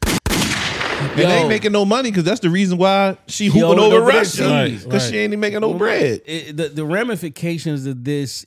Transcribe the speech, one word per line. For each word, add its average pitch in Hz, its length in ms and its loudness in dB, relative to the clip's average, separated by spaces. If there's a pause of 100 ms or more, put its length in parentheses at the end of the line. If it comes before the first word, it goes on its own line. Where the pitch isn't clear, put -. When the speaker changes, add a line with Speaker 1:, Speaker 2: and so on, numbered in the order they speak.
(1000)
Speaker 1:
And 143 200 -4
they 165 80 4
ain't 175 160 2
Speaker 2:
Yo. 156 60 0
Speaker 1:
making 214 240 0
no 208 120 2
money 233 260 0
'cause 190 140 0
that's 202 160 0
the 180 100 0
reason 180 280 0
why 196 380 2 (100)
she - 180 -6
Speaker 3:
She - 20 2
Speaker 1:
hooping 196 160 4
Speaker 3:
holding 208 220 6
Speaker 1:
over 214 120 6
Speaker 3:
over 226 100 6
Speaker 1:
Russia - 380 2
Speaker 3:
there. - 60 2 (180)
Right, 110 220 -8
Speaker 1:
'cause 127 180 0
she 220 80 -4
Speaker 2:
right. 208 80 0
Speaker 1:
ain't 208 80 -2
even 208 80 -4
making 208 200 -2
no 220 100 0
Speaker 3:
Well, 175 80 -4
Speaker 1:
bread. 180 460 0
Speaker 3:
it, 156 320 -10
the, 160 140 -4
the 151 140 -6
ramifications 165 1040 -4
of 131 180 -8
this 143 420 -6